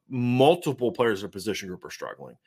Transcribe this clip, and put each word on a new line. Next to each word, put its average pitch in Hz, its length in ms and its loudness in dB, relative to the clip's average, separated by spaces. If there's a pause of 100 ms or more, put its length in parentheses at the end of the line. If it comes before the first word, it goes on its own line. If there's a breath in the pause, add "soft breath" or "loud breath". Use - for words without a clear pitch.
multiple 127 840 2
players 110 320 0
in 101 40 -6
a - 20 -16
position 95 380 -6
group 90 160 -12
are 73 80 -14
struggling. 62 560 -14